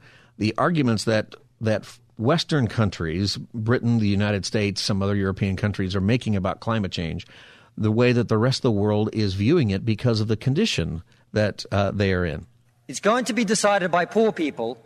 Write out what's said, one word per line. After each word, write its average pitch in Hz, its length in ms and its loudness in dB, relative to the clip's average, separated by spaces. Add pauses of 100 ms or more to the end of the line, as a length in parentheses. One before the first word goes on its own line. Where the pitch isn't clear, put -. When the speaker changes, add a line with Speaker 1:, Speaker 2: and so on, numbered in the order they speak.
(380)
Speaker 1:
the 107 200 0
arguments 135 480 2
that, 107 300 -2 (240)
that 110 260 -2 (320)
Western 143 500 0
countries, 92 680 -2 (160)
Britain, 117 460 0
the 104 80 2
United 101 380 0
States, 101 360 -2
some 98 200 -2
other 101 140 0
European 98 400 0
countries 95 400 -2
are 98 60 0
making 110 340 0
about 92 240 -2
climate 110 320 -4
change, 85 340 -6 (520)
the 107 140 0
way 120 200 4
that 120 160 2
the 113 100 2
rest 123 220 2
of - 40 -20
the 127 80 4
world 104 420 2
is 104 220 0
viewing 117 340 2
it 98 160 -2
because 113 340 0
of 107 80 -2
the 110 100 0
condition 107 680 -2 (300)
that, 107 380 0
uh, 98 200 0
they 101 220 0
are 90 120 0
in. 76 200 -6 (420)
Speaker 2:
It's 131 120 -10
going 233 260 2
to 247 80 -4
be 233 120 0
decided 202 460 2
by 170 140 2
poor 214 260 2
people 127 540 -4